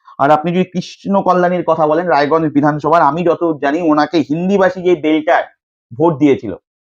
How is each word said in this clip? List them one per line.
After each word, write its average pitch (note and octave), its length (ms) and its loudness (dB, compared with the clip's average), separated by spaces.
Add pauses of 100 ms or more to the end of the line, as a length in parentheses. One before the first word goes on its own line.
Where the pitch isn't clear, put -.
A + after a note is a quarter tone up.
(180)
আর C#3+ 120 2
আপনি D3+ 220 0
যদি F#3 120 2
কৃষ্ণ F#3+ 580 -6
কল্যাণীর F3+ 440 0
কথা D#3+ 200 0
বলেন, D#3+ 200 0
রায়গঞ্জ D3+ 460 0
বিধানসভার, D3+ 500 2
আমি E3 220 0
যত E3 360 -2
জানি D3 220 -2
ওনাকে D3+ 360 0
হিন্দিভাষী F#3 640 0
যে F3+ 120 2
বেলটার D3+ 480 0 (520)
ভোট D#3+ 240 0
দিয়েছিল B2 380 0 (280)